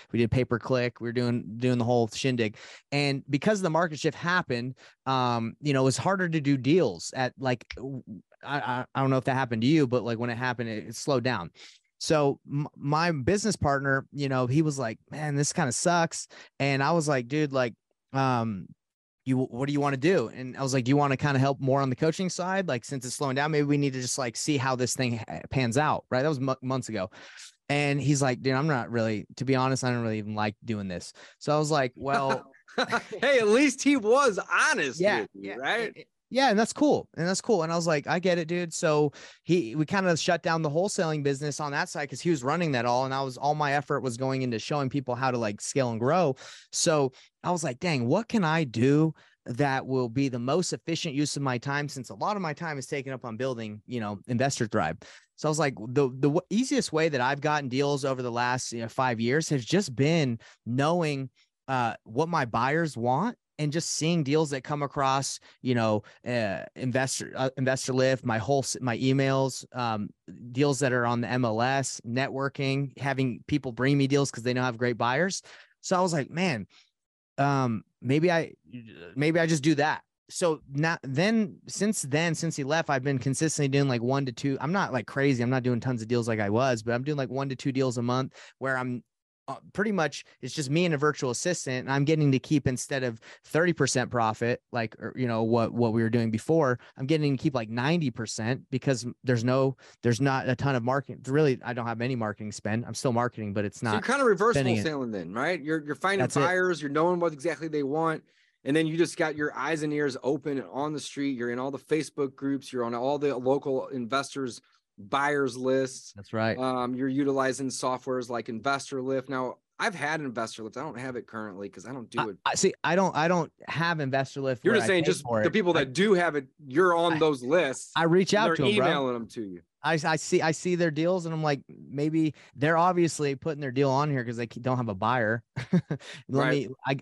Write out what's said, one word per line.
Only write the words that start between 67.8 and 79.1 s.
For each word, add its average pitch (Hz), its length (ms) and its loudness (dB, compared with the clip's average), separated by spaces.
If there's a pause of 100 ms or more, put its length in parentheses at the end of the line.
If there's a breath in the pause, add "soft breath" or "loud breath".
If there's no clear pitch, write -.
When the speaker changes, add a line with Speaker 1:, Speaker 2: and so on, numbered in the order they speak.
Speaker 1:
lift, 131 320 2
my 113 140 0
whole, 135 220 2
s-, - 200 -6
my 120 180 -2
emails, 135 640 2 (120)
um, 113 340 -4 (420)
deals 139 280 2
that 131 120 2
are 123 140 2
on 120 140 2
the 117 80 -2
M 127 160 0
L 110 180 0
S, 135 440 0
networking, 135 920 -2
having 131 500 -2
people 131 240 -2
bring 127 260 2
me 139 80 4
deals 139 240 2
'cause 117 140 -12
they 123 100 0
know 127 80 0
I 127 40 0
have 117 120 -4
great 120 200 0
buyers. 135 440 0 (380 loud breath)
So - 160 0
I 180 40 2
was 185 120 2
like, 147 180 -2
"Man, 151 360 -2 (720 soft breath)
um, 135 460 2 (160)
maybe 156 320 2
I, 165 220 -2 (640)